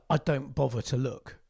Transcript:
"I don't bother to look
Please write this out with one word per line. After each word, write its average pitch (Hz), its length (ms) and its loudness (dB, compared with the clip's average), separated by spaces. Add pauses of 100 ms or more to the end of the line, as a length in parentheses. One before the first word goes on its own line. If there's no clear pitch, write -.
(100)
"I 160 60 6
don't 139 360 0
bother 120 300 0
to - 140 -2
look - 420 -4 (100)